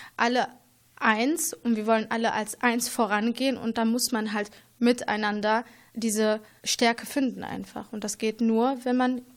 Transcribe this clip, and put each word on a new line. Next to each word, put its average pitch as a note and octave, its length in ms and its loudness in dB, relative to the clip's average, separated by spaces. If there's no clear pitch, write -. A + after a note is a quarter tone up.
alle A#3+ 300 2
eins B3+ 580 2
und A#3 220 0
wir G#3+ 100 -4
wollen A3 240 2
alle A3+ 220 0
als G#3+ 280 -4
eins A#3+ 300 0
vorangehen A#3 640 0
und A3+ 220 -4
da A3+ 80 2
muss A#3+ 260 0
man G#3+ 220 -2
halt G#3 160 -4
miteinander G#3+ 840 2
diese G#3+ 460 0
Stärke A#3 440 0
finden A#3+ 360 -2
einfach. - 480 -10
Und G#3+ 140 -8
das G3+ 140 -8
geht A3 240 -4
nur, A3+ 420 2
wenn B3+ 140 2
man B3+ 240 0